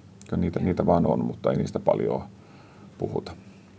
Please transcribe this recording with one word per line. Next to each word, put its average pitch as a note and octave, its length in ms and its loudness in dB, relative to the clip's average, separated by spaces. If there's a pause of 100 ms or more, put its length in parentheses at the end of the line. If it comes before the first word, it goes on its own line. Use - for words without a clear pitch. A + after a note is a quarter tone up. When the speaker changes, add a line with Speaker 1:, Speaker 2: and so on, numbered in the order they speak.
(300)
Speaker 1:
Kyllä F2+ 120 0
niitä, F2+ 180 0
Speaker 2:
Joo. F2+ 60 0
Speaker 1:
niitä F2 200 2
vaan E2+ 200 4
on, B1 200 2
mutta - 260 -2
ei C2 60 0
niistä - 220 -2
paljon A1 420 2 (760)
puhuta. - 340 -4 (480)